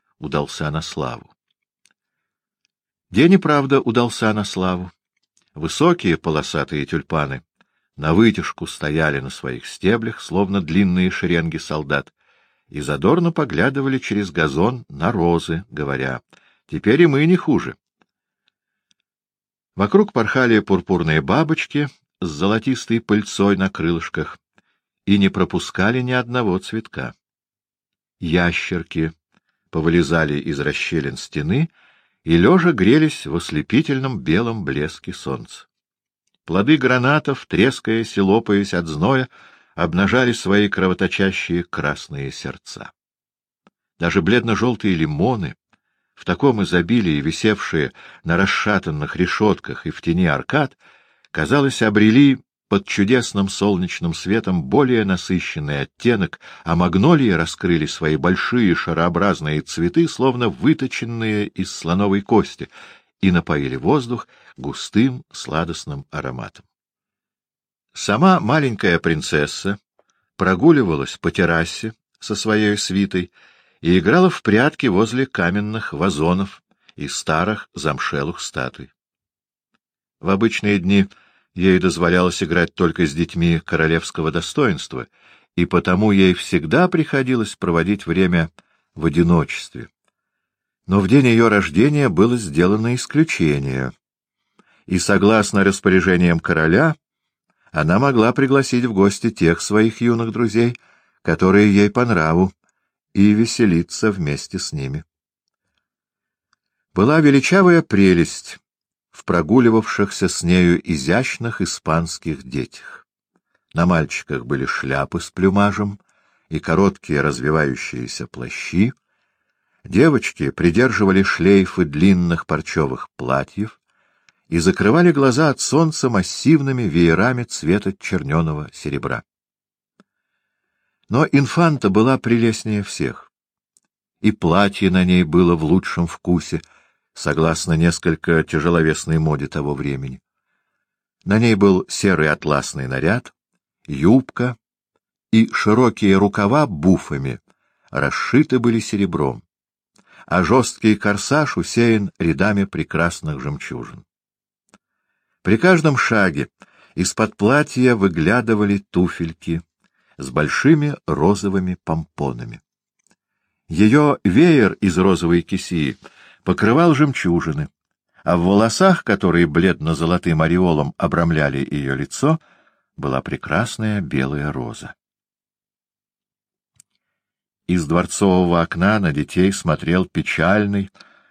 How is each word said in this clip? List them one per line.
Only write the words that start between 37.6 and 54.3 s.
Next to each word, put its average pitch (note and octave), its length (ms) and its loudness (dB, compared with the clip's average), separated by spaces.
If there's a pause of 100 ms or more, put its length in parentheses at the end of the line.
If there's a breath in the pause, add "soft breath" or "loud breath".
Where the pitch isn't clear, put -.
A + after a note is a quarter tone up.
и G2 60 0
лопаясь G2+ 500 2
от F2 140 -4
зноя, G#2+ 420 0 (460 soft breath)
обнажали G2 580 0
свои G#2 380 0
кровоточащие F#2 920 -2
красные D2 680 -8
сердца. - 600 -16 (1080)
Даже E2+ 240 0
бледно-жёлтые A2 720 0
лимоны, D#2+ 600 -2 (600)
в - 100 -20
таком G#2+ 380 0
изобилии F2 580 0
висевшие D#2+ 720 -2 (320 loud breath)
на E2+ 140 0
расшатанных F2+ 800 -2
решётках F2+ 720 -2
и D#2+ 40 -6
в - 100 -16
тени F2 240 0
аркад, E2+ 540 -2 (520 soft breath)
казалось, B2+ 520 0
обрели A2+ 560 6 (300)
под G2 180 0
чудесным G2+ 640 0
солнечным F2 640 -2
светом F#2 480 -2